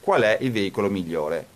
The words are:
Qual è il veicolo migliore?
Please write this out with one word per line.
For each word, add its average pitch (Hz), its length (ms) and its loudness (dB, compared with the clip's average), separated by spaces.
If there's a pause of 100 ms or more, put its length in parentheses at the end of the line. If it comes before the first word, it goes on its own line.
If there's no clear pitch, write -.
Qual 185 200 2
è 107 220 4
il 131 80 -2
veicolo 101 400 -2
migliore? 82 640 -4